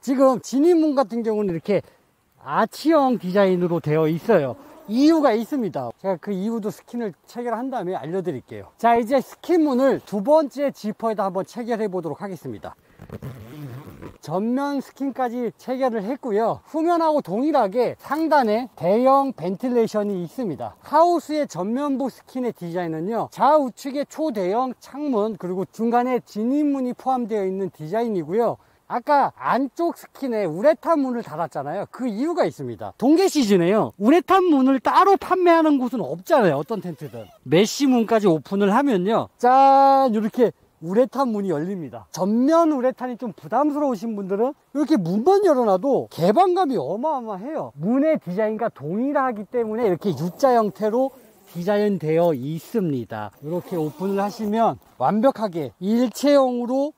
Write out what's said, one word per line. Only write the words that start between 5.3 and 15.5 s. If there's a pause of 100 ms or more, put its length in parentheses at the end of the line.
있습니다. (100)
제가
그
이유도
스킨을 (140)
체결한
다음에
알려드릴게요. (100)
자,
이제
스킨문을
두
번째
지퍼에다
한번
체결해
보도록
하겠습니다. (1500)
전면
스킨까지